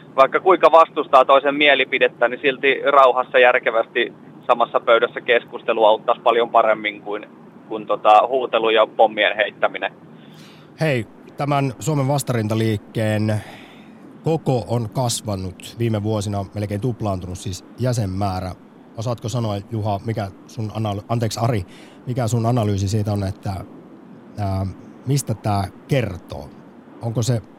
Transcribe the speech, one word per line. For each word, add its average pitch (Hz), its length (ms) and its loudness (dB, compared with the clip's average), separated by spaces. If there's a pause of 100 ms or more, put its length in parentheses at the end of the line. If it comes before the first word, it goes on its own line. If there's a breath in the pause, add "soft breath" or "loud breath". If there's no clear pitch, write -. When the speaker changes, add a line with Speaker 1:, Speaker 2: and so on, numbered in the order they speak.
(160 loud breath)
Speaker 1:
vaikka 135 240 4
kuinka 165 320 4
vastustaa 156 520 6
toisen 139 300 4
mielipidettä, 131 760 2
niin 123 120 -8
silti 135 460 0
rauhassa 131 520 2
järkevästi 123 760 2 (340)
samassa 120 340 0
pöydässä 117 400 2
keskustelu 117 640 0
auttaisi 110 380 2
paljon 117 280 2
paremmin 107 520 0
kuin, 104 240 -10 (420)
kuin 107 180 -8
tota, 107 420 4
huutelu 120 420 0
ja 110 160 4
pommien 107 500 2
heittäminen. 98 560 -4 (880 loud breath)
Speaker 2:
Hei, 131 260 -2 (300)
tämän 139 420 -2
Suomen 143 300 -2
vastarintaliikkeen 110 1300 -2 (840 loud breath)
koko 151 440 -2
on 113 220 -4
kasvanut 104 880 -6
viime 110 240 -2
vuosina, 104 420 -2 (100)
melkein 101 260 -4
tuplaantunut 95 580 -6
siis - 260 -10 (140)
jäsenmäärä. 98 720 -4 (480)
Osaatko 113 300 -6
sanoa, 113 260 -2 (160)
Juha, 104 360 -4
mikä 107 220 -4 (180)
sun 107 280 -8
analy-, 104 340 -4
anteeksi, 117 340 -2
Ari, 113 240 0 (400 loud breath)
mikä 120 220 -2
sun 113 180 0
analyysi 104 420 0
siitä 107 240 -2
on, 101 120 -2
että, - 260 -8 (880)
ää, 95 280 -2 (400)
mistä 135 280 -2
tää 101 300 -2 (240)
kertoo? 85 600 -4 (540)
Onko 117 200 -2
se 113 180 0 (180)